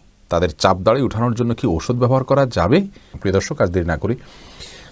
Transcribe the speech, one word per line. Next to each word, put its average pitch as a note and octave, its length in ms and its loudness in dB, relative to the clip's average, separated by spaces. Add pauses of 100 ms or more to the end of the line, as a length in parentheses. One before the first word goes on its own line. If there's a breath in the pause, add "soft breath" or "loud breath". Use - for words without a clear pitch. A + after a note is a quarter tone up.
(280)
তাদের F2 220 0
চাপ F#2+ 260 2
দাড়ি A2 260 0
উঠানোর A2+ 320 0
জন্য A#2+ 200 0
কি B2 120 -4
ঔষধ F2 280 -2
ব্যবহার B2 300 2
করা C#3 220 2
যাবে? A#2+ 400 2 (340 loud breath)
প্রিয় F#2+ 140 0
দর্শক, G2 260 -2
আজ G2 100 2
দেরি F2 160 0
না E2 100 -2
করি G2 200 -4 (760 loud breath)